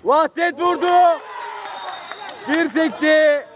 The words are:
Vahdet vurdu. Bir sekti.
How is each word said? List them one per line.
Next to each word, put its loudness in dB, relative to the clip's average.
Vahdet 0
vurdu. 4
Bir 0
sekti. 2